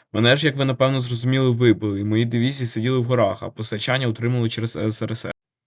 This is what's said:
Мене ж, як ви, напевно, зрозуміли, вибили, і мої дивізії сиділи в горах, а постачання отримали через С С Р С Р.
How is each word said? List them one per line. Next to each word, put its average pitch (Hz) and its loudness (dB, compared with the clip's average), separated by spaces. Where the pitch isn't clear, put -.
Мене 120 4
ж, 151 0
як 139 0
ви, 139 0
напевно, 131 2
зрозуміли, 123 0
вибили, 110 2
і 101 -4
мої 110 2
дивізії 123 -2
сиділи 123 -2
в 120 0
горах, 113 0
а 95 -8
постачання 120 -4
отримали 117 0
через 113 -4
С 104 -2
С 110 -2
Р 110 -4
С - -6
Р. 92 -6